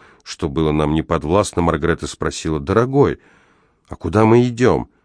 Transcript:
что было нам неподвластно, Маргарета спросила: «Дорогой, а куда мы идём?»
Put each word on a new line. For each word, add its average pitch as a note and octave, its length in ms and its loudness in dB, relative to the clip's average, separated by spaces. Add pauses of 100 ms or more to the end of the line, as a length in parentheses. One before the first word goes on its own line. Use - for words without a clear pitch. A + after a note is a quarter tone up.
(220)
что - 260 -8
было D2+ 240 -2
нам D2+ 200 0
неподвластно, D#2+ 680 0
Маргарета D#2+ 440 -2
спросила: D2+ 520 -6
«Дорогой, A2 640 0 (680)
а - 80 -14
куда G2 280 0
мы A#2+ 220 6
идём?» A2+ 440 0 (140)